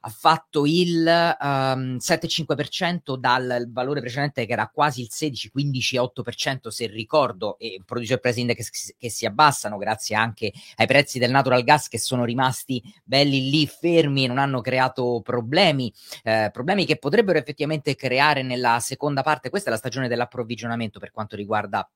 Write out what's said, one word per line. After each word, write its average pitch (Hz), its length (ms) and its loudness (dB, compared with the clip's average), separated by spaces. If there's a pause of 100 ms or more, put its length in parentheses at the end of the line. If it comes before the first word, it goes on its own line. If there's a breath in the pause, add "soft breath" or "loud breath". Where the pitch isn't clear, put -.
ha - 60 -12
fatto 156 560 2
il, 170 420 2
ehm, 135 920 2
sette 165 260 0
e 165 60 -4
cinque 156 240 -2
per 143 140 -4
cento 170 480 -4
dal 123 520 0
valore 127 320 -4
precedente 123 460 -4
che 110 60 -4
era 110 180 -2
quasi 147 320 -2
il 110 80 -12
sedici, 123 400 -6
quindici 131 460 -2
e - 20 2
otto 123 240 -2
per 120 140 -8
cento 131 340 -6
se 113 160 -8
ricordo, 107 720 -2
e 98 260 -12
Producer 120 340 -4
Price 123 220 0
Index 117 300 -4
che - 80 -14
si, - 200 -12
che 120 120 -8
si - 160 -6
abbassano 110 500 2
grazie 107 400 -4
anche 110 360 -2 (240 loud breath)
ai 110 100 4
prezzi 135 320 4
del 123 120 2
natural 127 340 4
gas 147 240 4
che 113 100 -8
sono 123 260 -2
rimasti 123 580 -2 (220 loud breath)
belli 135 460 2
lì 151 160 4
fermi 147 580 2
e 127 40 0
non 123 100 -2
hanno 135 240 0
creato 127 600 0
problemi, 131 680 2 (300 loud breath)
eh, 110 280 2
problemi 175 360 -2
che 156 100 0
potrebbero 185 420 2
effettivamente 147 560 -4
creare 135 480 2
nella 123 380 0
seconda 135 420 -4
parte. 147 280 -2
Questa - 180 -4
è 117 40 0
la 113 60 -2
stagione 127 300 -6
dell'approvvigionamento 117 880 -6
per 95 120 -16
quanto 107 260 -10
riguarda 104 600 -2